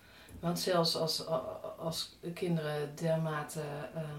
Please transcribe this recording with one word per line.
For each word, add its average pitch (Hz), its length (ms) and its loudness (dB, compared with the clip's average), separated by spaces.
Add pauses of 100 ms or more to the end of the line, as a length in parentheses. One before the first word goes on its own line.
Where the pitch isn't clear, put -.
(400)
Want 170 200 2
zelfs 170 360 4
als, 160 280 2 (540)
als - 400 -4 (160)
kinderen 151 600 0
dermate, 160 680 0 (340)
ehm, 160 100 -4 (140)